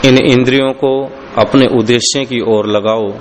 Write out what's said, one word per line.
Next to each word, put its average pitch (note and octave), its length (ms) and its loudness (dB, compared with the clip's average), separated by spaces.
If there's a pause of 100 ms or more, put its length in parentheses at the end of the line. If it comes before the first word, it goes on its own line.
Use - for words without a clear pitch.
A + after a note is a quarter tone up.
इन C3 120 4
इंद्रियों C3 560 2
को C3+ 200 0 (440)
अपने B2+ 280 4 (100)
उद्देश्य A#2+ 480 0
की B2 140 -6 (120)
ओर G#2+ 180 0
लगाओ G#2 380 -2 (140)